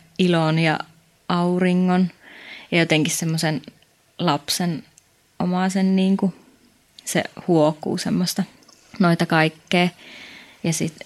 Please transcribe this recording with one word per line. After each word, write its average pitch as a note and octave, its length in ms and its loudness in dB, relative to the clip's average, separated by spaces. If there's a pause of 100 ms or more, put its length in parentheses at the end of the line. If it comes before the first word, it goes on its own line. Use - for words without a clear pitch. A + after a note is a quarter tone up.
(180)
ilon E3 400 2
ja D#3+ 200 2 (500)
auringon F3+ 800 2 (640)
ja E3+ 80 2
jotenkin D#3+ 360 2
semmosen D#3+ 480 -2 (560)
lapsen E3 640 -2 (560)
omaisen F#3+ 580 0
niinku, F#3+ 380 2 (720)
se - 200 -2 (240)
huokuu D#3 500 2
semmoista F3 440 -2 (560)
noita E3+ 280 2
kaikkea. E3 640 0 (760)
Ja E3+ 80 0
sit, D#3 220 -4 (120)